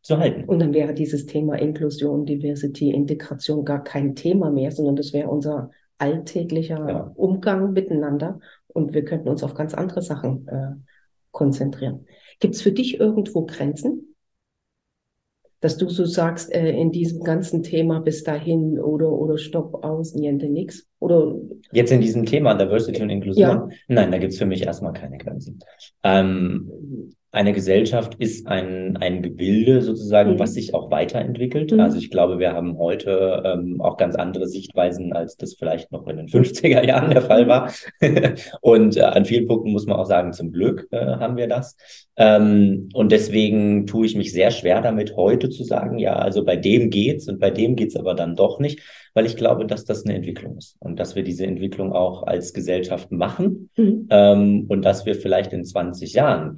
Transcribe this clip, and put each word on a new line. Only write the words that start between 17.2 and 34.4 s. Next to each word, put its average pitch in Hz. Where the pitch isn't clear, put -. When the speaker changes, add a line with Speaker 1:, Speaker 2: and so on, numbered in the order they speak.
Speaker 2:
ganzen 170
Thema 160
bis 156
dahin 156
oder, 151
oder 151
Stopp, -
aus, 160
niente, 147
nix? 156
Oder 165
Speaker 1:
Jetzt 117
in 123
diesem 110
Thema 135
Diversity 98
und 104
Inklusion? 98
Speaker 2:
Ja. -
Speaker 1:
Nein, 101
da 92
gibt's 92
für 104
mich 92
erstmal 82
keine 67
Grenzen. -
Ähm, 95
eine 104
Gesellschaft 101
ist 110
ein, 92
ein 90
Gebilde 107
sozusagen, 104
Speaker 2:
Mhm. -
Speaker 1:
was -
sich -
auch -
weiterentwickelt. 123
Speaker 2:
Mhm. 220
Speaker 1:
Also -
ich 82
glaube, 90
wir 87
haben 85
heute, 95
ähm, 90
auch -
ganz 87
andere 92